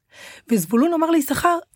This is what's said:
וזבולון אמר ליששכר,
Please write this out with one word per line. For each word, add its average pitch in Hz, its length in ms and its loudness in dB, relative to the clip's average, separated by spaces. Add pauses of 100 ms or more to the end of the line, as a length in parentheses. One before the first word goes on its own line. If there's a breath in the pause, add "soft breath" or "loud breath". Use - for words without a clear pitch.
(500 loud breath)
וזבולון 233 440 0
אמר 320 160 0
ליששכר, 330 480 0 (180)